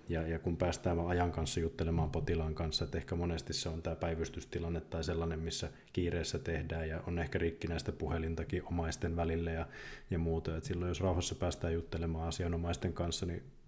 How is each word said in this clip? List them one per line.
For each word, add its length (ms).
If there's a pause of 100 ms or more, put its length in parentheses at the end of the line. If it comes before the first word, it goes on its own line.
ja, 180
ja 120
kun 180
päästään 400
vaan 120
ajan 220
kanssa 280
juttelemaan 520
potilaan 440
kanssa, 300
että 120
ehkä 180
monesti 380
se 160
on 120
tää 140
päivystystilanne 880
tai 220
sellainen, 360
missä 300 (240)
kiireessä 460
tehdään, 500
ja 180
on 120
ehkä 200
rikkinäistä 520
puhelintakin 720
omaisten 500
välillä 360
ja, 160 (440)
ja 80
muuta. 380
Et 60
silloin, 260
jos 120
rauhassa 340
päästään 380
juttelemaan 540
asianomaisten 640
kanssa, 320
niin 180 (240)